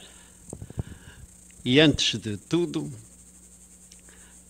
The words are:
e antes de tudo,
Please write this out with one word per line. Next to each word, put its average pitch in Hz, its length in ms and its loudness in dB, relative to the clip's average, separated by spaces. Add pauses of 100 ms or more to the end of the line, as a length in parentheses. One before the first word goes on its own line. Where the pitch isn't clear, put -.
(1600)
e 127 160 6
antes 135 400 4
de 104 160 -6
tudo, 151 560 -4 (1600)